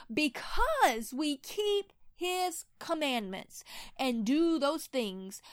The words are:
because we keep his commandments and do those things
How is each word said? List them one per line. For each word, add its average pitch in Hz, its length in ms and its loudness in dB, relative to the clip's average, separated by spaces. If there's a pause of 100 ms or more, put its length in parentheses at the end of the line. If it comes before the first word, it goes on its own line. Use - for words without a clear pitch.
(120)
because 302 1000 2
we 294 240 0
keep 403 560 -2 (240)
his 359 460 -2 (160)
commandments 240 840 -4 (320)
and 240 280 0
do 320 320 4
those 285 280 0
things 190 560 -4 (100)